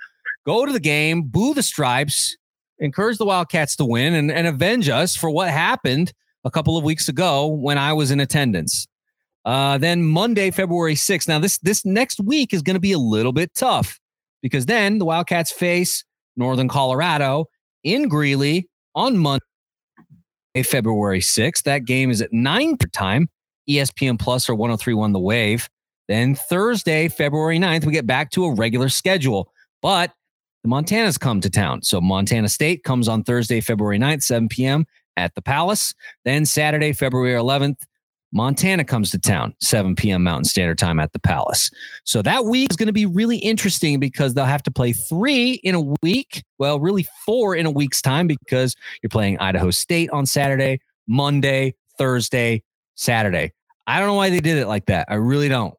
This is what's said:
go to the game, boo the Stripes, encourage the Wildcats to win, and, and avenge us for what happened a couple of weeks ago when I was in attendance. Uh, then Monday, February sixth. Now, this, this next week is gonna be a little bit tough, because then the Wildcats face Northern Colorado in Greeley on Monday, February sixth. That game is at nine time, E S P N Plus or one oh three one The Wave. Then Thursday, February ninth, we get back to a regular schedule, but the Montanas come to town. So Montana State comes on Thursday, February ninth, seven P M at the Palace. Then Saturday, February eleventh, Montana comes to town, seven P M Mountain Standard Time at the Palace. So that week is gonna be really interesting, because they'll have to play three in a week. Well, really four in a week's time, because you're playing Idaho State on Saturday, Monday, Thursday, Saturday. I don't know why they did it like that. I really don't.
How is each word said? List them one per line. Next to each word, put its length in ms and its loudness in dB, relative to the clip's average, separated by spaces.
go 180 0
to 80 -4
the 60 -2
game, 460 0
boo 300 0
the 100 0
Stripes, 720 -2
encourage 400 -2
the 60 0
Wildcats 520 0
to 80 0
win, 300 2
and, 160 2
and 160 0
avenge 420 0
us 280 0
for 120 -4
what 220 0
happened 640 0
a 80 -4
couple 260 0
of 60 -2
weeks 240 0
ago 400 0
when 300 0
I 160 0
was 180 2
in 80 2
attendance. 680 0
Uh, 320 0
then 280 2
Monday, 480 2
February 420 0
sixth. 340 0
Now, 120 2
this, 180 0
this 260 0
next 360 0
week 340 0
is 80 0
gonna 160 0
be 140 2
a 60 2
little 340 2
bit 240 -2
tough, 420 0
because 260 -2
then 320 2
the 60 0
Wildcats 460 0
face 540 -2
Northern 320 0
Colorado 760 0
in 240 0
Greeley 600 2
on 200 2
Monday, 240 2
February 560 0
sixth. 440 0
That 200 0
game 260 0
is 100 0
at 120 -4
nine 440 2
time, 360 0
E 100 2
S 140 0
P 160 -2
N 100 0
Plus 300 -2
or 80 0
one 160 0
oh 40 0
three 160 -2
one 200 0
The 80 0
Wave. 480 0
Then 260 2
Thursday, 720 0
February 540 0
ninth, 260 0
we 60 2
get 120 0
back 280 0
to 120 0
a 80 0
regular 360 0
schedule, 640 0
but 300 0
the 40 0
Montanas 480 0
come 260 0
to 60 -2
town. 340 0
So 180 -2
Montana 480 0
State 340 0
comes 240 0
on 160 0
Thursday, 380 0
February 380 -2
ninth, 260 0
seven 240 0
P 180 -2
M 180 2
at 200 -2
the 60 -12
Palace. 520 -2
Then 200 0
Saturday, 480 0
February 420 0
eleventh, 520 0
Montana 520 0
comes 280 -2
to 80 -4
town, 400 0
seven 340 0
P 160 0
M 140 2
Mountain 200 0
Standard 320 0
Time 220 0
at 140 -2
the 80 -8
Palace. 500 -2
So 180 0
that 220 0
week 260 2
is 60 0
gonna 160 0
be 140 2
really 320 2
interesting, 640 0
because 340 0
they'll 100 2
have 200 0
to 60 -2
play 220 0
three 600 0
in 140 0
a 260 0
week. 400 -2
Well, 220 0
really 260 0
four 300 0
in 120 0
a 40 0
week's 320 -2
time, 240 2
because 480 0
you're 80 -6
playing 280 0
Idaho 320 0
State 400 -2
on 160 -2
Saturday, 540 0
Monday, 680 0
Thursday, 640 0
Saturday. 560 0
I 140 0
don't 80 0
know 60 0
why 160 2
they 100 2
did 180 0
it 80 -2
like 200 -4
that. 220 0
I 60 -4
really 340 2
don't. 300 -2